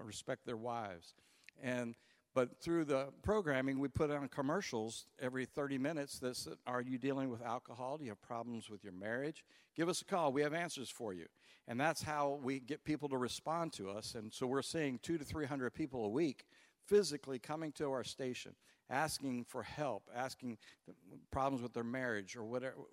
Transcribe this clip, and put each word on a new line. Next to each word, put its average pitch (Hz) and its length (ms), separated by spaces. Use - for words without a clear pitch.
respect 117 420
their 123 120
wives. 110 580
And, 123 320
but 123 260
through 170 240
the 139 380
programming, 139 580
we 139 80
put 143 240
on 143 160
commercials 135 800
every 127 240
thirty 139 320
minutes 143 420
that 127 160
said, - 200
"Are 123 140
you 127 160
dealing 135 320
with 117 120
alcohol? 123 560
Do 156 60
you 123 60
have 101 120
problems 117 480
with 104 140
your 104 80
marriage? 117 540
Give 165 140
us 175 140
a - 20
call. 165 300
We 143 80
have 147 120
answers 165 360
for 110 240
you." 85 140
And 120 140
that's 151 220
how 147 420
we 139 160
get 131 240
people 147 240
to 135 100
respond 156 560
to 95 160
us. 107 260
And 110 180
so 131 140
we're 135 160
seeing 143 360
two 170 180
to 147 60
three 151 220
hundred 131 240
people 131 340
a 104 60
week 139 340
physically 147 520
coming 156 320
to 143 200
our 127 120
station, - 500
asking 131 560
for 123 180
help, 123 500
asking 120 440
problems 135 320
with 120 100
their 117 120
marriage 117 500
or 120 80
whatever, 123 320